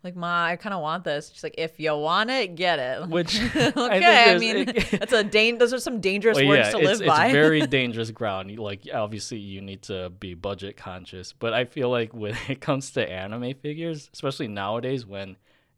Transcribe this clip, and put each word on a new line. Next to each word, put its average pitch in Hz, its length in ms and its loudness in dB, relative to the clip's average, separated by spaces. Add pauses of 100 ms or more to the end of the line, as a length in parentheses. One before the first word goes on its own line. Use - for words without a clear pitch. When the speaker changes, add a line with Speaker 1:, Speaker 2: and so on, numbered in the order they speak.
Speaker 1:
Like, 180 120 -14
"Ma, 170 300 0
I 175 100 -2
kinda 196 240 -8
want 160 240 -4
this." 151 280 -6
She's - 120 -14
like, 151 120 -10
"If 160 220 -6
you 156 180 0
want 175 320 0
it, 220 280 -2
get 170 240 0
it." 131 280 -4
<laughs> - 0 -
Speaker 2:
Which, 175 320 -2
Speaker 1:
Okay, 247 260 0
Speaker 2:
I 294 40 2
think 233 340 2
Speaker 1:
I 285 200 8
Speaker 2:
there's, 226 160 8
Speaker 1:
mean, 226 160 0
Speaker 2:
it 240 340 -2
<laughs> 202 80 0
Speaker 1:
that's 208 140 -4
a 220 100 6
dan-, 214 360 2
those 240 140 4
are 254 60 -2
some 233 220 -6
dangerous 196 380 2
Speaker 2:
Well, 139 100 6
Speaker 1:
words 131 180 6
Speaker 2:
yeah, 104 60 2
Speaker 1:
to - 60 0
Speaker 2:
it's, 151 200 4
Speaker 1:
live 196 100 -2
by. 160 180 6
Speaker 2:
it's 175 60 4
very 156 280 6
Speaker 1:
<laughs> 147 80 2
Speaker 2:
dangerous 120 420 -2
ground. 98 400 -6
You, 107 60 -14
like, 101 360 -8
obviously, 110 460 -6
you 98 220 -12
need 98 220 -14
to 92 280 -8
be 90 240 -14
budget 98 420 -8
conscious. 92 560 -16
But 117 200 -6
I 120 140 0
feel 123 220 -4
like 117 240 -2
when 110 300 -8
<laughs> - 60 -10
it 135 120 -8
comes 135 320 -4
to 117 160 -2
anime 110 460 -8
figures, 151 580 -10
especially 135 360 -6
nowadays 113 580 -6
when 98 300 -12 (420)